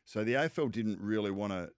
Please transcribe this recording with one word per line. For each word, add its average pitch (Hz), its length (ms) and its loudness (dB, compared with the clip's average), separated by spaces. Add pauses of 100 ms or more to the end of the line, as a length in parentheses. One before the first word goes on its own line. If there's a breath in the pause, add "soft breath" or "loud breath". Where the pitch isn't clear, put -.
So 107 180 -2
the 120 120 2
A 143 80 4
F 160 160 -2
L 143 80 2
didn't 107 320 0
really 104 320 2
wanna 98 460 -2